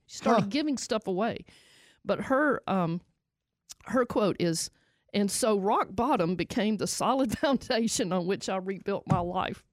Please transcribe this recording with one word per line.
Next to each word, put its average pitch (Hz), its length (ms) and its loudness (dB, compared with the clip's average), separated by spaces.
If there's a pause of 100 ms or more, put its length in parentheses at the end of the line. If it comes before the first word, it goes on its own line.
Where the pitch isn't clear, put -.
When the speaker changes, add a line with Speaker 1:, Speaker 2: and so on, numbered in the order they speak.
Speaker 1:
She - 120 -18
started 226 240 4
Speaker 2:
Huh. 202 80 0
Speaker 1:
giving 294 280 0
stuff - 280 -4
away. 196 380 -2 (600)
But 202 180 -2
her, 269 460 2
um, 175 320 0 (840)
her 247 180 2
quote 220 360 2
is, 165 300 0 (420)
"And 202 180 0
so 220 280 2
rock 220 360 0
bottom 202 420 2
became 208 420 0
the - 80 -2
solid 247 460 0
<laughs> - 60 -6
foundation 233 760 0
on 180 140 0
which 190 220 -2
I 196 80 -2
rebuilt 190 500 -4
my 185 140 4
life." 180 520 -4